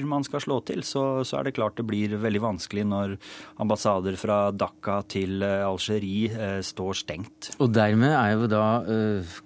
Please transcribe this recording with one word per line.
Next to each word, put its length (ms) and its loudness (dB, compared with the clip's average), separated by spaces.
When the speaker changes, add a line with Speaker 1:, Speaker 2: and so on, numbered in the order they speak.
Speaker 1:
man 180 0
skal 220 -4
slå 180 0
til, 220 -4
så, 400 0
så 140 -4
er 80 -2
det 80 -4
klart 200 0
det 140 -4
blir 320 0
veldig 220 0
vanskelig 420 -4
når 300 0
ambassader 580 2
fra 360 2
Dhaka 480 -2
til, 320 -2
eh, 240 0
Algerie, 720 0
eh, 240 -2
står 320 -4
stengt. 640 -10
Speaker 2:
Og 160 4
dermed 400 6
er 240 4
jo 80 2
da, 400 4
eh, 480 0